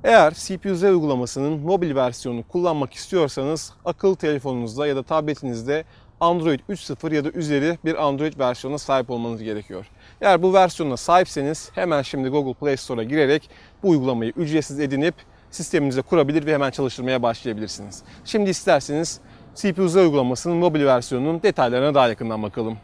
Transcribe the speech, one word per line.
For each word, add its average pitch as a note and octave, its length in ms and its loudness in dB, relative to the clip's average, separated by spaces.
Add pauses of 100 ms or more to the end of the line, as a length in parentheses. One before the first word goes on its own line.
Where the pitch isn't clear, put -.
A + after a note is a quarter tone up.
Eğer F#3+ 300 8
C - 240 -8
P G3 140 -4
U F#3 40 0
Z E3+ 80 -2
uygulamasının D3 760 0
mobil E3+ 360 0
versiyonunu B2 480 -2
kullanmak E3 500 -2
istiyorsanız D3 800 -2 (120)
akıllı F#3 300 0
telefonunuzda C3+ 720 -4
ya C#3 80 0
da C3+ 80 -4
tabletinizde D3 800 -2 (380)
Android E3 380 2 (100)
üç G3 100 -6
sıfır - 320 -8
ya D3 140 0
da D#3 40 -2
üzeri D#3+ 560 0
bir D#3+ 180 -2
Android C#3+ 360 -2
versiyonuna C3 380 -2
sahip C3 320 -2
olmanız A#2 340 -6
gerekiyor. G#2 420 -10 (360)
Eğer F#3 200 4
bu F#3 120 2
versiyona E3+ 440 2
sahipseniz D#3+ 760 0
hemen E3+ 260 0
şimdi C3 280 -4
Google C3+ 240 -2
Play C#3 240 -2
Store'a A#2+ 260 -6
girerek D3 460 2 (340)
bu G3 60 4
uygulamayı B2+ 480 2
ücretsiz D3 420 -2
edinip C#3+ 360 0 (360)
sisteminize C#3+ 500 -2
kurabilir D3 440 2
ve D#3 80 2
hemen C#3 180 0
çalıştırmaya B2+ 520 -2
başlayabilirsiniz. G#2+ 800 -6 (220)
Şimdi G#3 240 0
isterseniz D#3+ 680 0 (360)
C G3 180 -2
P F3+ 80 -2
U F#3 80 2
Z D#3+ 60 0
uygulamasının D3 640 2
mobil D#3 280 2
versiyonunun C3+ 580 0
detaylarına C3+ 520 2
daha C3 120 6
yakından A2 360 -4
bakalım. A2 400 -6